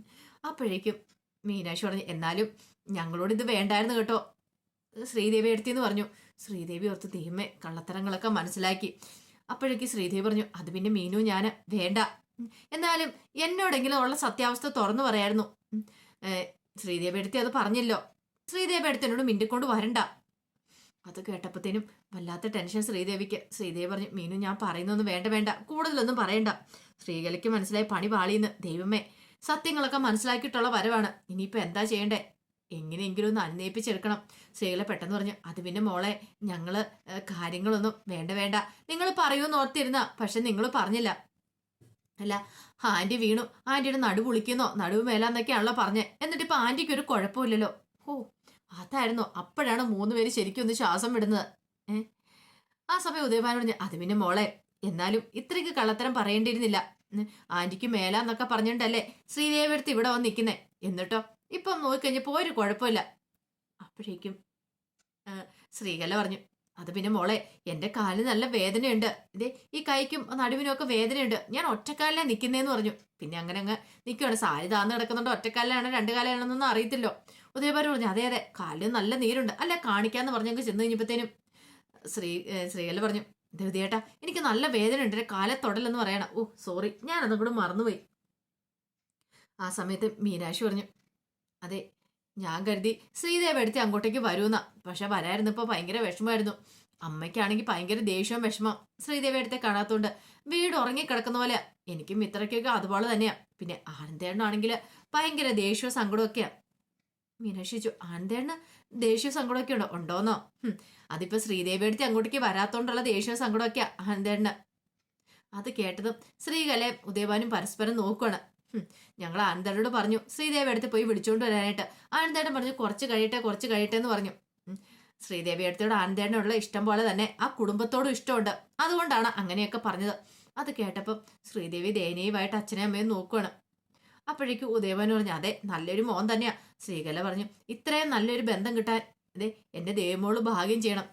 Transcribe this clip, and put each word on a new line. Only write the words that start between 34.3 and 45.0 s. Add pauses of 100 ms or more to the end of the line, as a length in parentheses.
ശ്രീകല
പെട്ടെന്ന്
പറഞ്ഞു, (100)
"അത്
പിന്നെ
മോളെ, (320)
ഞങ്ങള്, (260)
ഏ,
കാര്യങ്ങളൊന്നും (140)
വേണ്ട,
വേണ്ട. (320)
നിങ്ങള്
പറയൂന്ന്
ഓർത്തിരുന്നാ, (120)
പക്ഷെ
നിങ്ങള്
പറഞ്ഞില്ല." (1120)
"അല്ല, (500)
ആന്റി
വീണു, (240)
ആന്റിയുടെ
നടു
പൊളിക്കുന്നോ (100)
നടുവ്